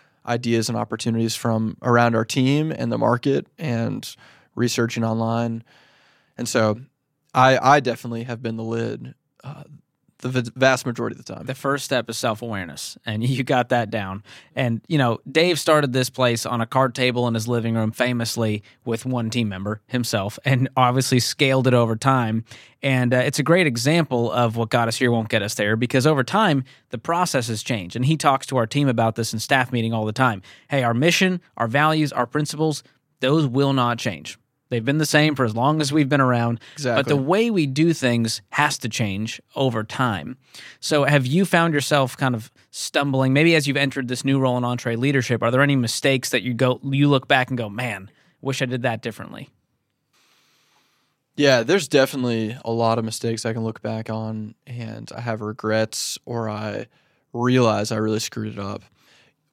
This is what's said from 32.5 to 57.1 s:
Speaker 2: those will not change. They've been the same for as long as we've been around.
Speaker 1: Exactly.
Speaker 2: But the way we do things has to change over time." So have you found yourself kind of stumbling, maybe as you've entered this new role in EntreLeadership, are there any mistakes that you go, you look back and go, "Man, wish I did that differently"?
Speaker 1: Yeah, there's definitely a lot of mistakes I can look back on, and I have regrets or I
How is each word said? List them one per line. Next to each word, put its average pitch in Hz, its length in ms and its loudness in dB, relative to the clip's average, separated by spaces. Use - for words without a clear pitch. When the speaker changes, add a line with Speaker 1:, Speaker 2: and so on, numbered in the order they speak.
Speaker 2:
those 147 260 2
will 135 260 2
not 120 260 2
change. 87 400 -8
They've 117 160 -4
been 139 140 0
the 151 80 0
same 151 300 4
for 131 80 2
as 110 100 0
long 143 260 2
as 143 120 -2
we've 147 160 2
been 139 120 2
around. 117 380 2
Speaker 1:
Exactly. 131 280 -2
Speaker 2:
But 135 80 -2
the 147 80 2
way 185 340 2
we 180 160 2
do 151 260 2
things 120 580 0
has 147 280 0
to 120 100 -6
change 107 520 -4
over 123 260 0
time." 110 540 -4
So 147 260 0
have 139 220 4
you 170 180 2
found 170 300 2
yourself 139 420 0
kind 127 200 0
of 110 160 -10
stumbling, 131 640 0
maybe 160 240 4
as 143 100 0
you've 139 100 0
entered 139 300 -2
this 120 180 -4
new 135 140 2
role 127 180 0
in 123 80 -2
EntreLeadership, 123 800 0
are 117 80 2
there 127 120 4
any 143 140 4
mistakes 131 540 0
that 117 120 0
you 123 120 -4
go, 127 300 2
you 139 240 2
look 135 180 2
back 131 220 2
and 127 100 -4
go, 113 100 -6
"Man, 101 420 -8
wish 131 220 -4
I 135 40 -2
did 123 160 -6
that 117 200 -4
differently"? - 480 -12
Speaker 1:
Yeah, 135 260 4
there's 156 240 0
definitely 123 800 0
a 117 80 -4
lot 113 260 2
of 113 60 -2
mistakes 113 400 -6
I 113 80 -4
can 113 100 -6
look 110 200 -6
back 110 260 -6
on, 110 460 -8
and 113 480 -14
I - 60 -12
have 113 220 -6
regrets 110 800 -4
or 117 240 -6
I 107 380 -8